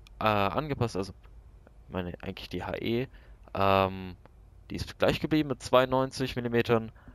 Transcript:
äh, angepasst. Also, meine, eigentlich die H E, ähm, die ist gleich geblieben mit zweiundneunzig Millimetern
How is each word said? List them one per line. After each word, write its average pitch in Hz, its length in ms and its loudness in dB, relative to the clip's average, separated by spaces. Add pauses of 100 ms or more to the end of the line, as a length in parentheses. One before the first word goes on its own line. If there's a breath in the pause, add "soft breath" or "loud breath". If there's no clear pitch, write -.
(200)
äh, - 60 2
angepasst. 110 720 0
Also, 98 180 -4 (760)
meine, 87 340 -6
eigentlich - 260 -10
die 90 140 -6
H 98 140 -6
E, 117 300 -2 (460 soft breath)
ähm, 95 640 2 (540)
die 92 60 -8
ist - 240 -8
gleich 143 220 2
geblieben 151 260 0
mit 131 160 -6
zweiundneunzig 131 720 2
Millimetern 117 560 2 (240 soft breath)